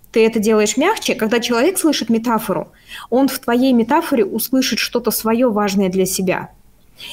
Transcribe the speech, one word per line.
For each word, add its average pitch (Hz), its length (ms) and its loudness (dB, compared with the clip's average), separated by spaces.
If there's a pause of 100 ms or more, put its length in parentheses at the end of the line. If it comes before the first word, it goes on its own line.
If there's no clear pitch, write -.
(120)
ты 220 140 4
это 226 140 0
делаешь 214 380 2
мягче. 349 380 0
Когда 220 260 -2
человек 277 380 0
слышит 277 300 0
метафору, 226 640 -2 (400)
он 262 180 2
в - 100 -8
твоей 247 340 2
метафоре 240 520 2
услышит 262 540 -2
что-то 226 320 -4
своё 226 400 0
важное 196 380 0
для 185 180 0
себя. 185 440 -4 (600)